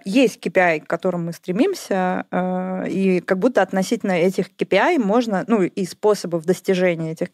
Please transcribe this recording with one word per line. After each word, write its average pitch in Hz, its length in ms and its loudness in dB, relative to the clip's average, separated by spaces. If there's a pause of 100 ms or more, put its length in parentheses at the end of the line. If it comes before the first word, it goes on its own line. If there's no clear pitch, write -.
есть 220 360 2
К - 100 -4
П 185 100 2
I, 165 200 2
к - 60 -20
которым 175 380 -4
мы 170 80 -6
стремимся, 190 1000 -2
э, 185 580 -4
и 190 320 2
как 190 180 0
будто 226 220 2
относительно 190 520 0
этих 180 420 0
К 196 100 -2
П 180 140 2
I 320 200 2
можно, 208 480 0
ну, 208 160 2
и 185 220 -2
способов 175 600 -2
достижения 175 680 0
этих 175 200 -6